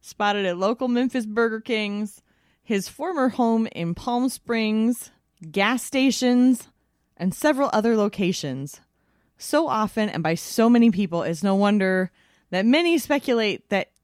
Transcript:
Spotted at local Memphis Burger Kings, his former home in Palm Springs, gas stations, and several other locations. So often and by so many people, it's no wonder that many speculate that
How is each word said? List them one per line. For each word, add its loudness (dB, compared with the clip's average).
Spotted -2
at -2
local -2
Memphis -2
Burger 0
Kings, -4
his -2
former -2
home 0
in -6
Palm -2
Springs, -2
gas 0
stations, 2
and -4
several 0
other 2
locations. -4
So -2
often -2
and -6
by 0
so 2
many 6
people, -2
it's -6
no 2
wonder 2
that -2
many 4
speculate -2
that -2